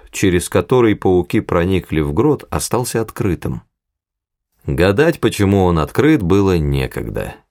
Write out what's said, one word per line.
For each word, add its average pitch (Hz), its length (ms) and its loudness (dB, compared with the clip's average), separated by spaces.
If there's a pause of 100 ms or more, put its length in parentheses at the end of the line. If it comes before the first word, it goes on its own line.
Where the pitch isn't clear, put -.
(100)
через 90 380 0
который 107 480 2
пауки 92 440 0
проникли 87 600 -2
в 71 140 -2
грот, 135 360 0
остался 113 520 -2
открытым. 87 600 -6 (1000)
Гадать, 98 560 2
почему 98 440 2
он 87 140 2
открыт, 139 440 0
было 95 340 2
некогда 64 800 -4 (140)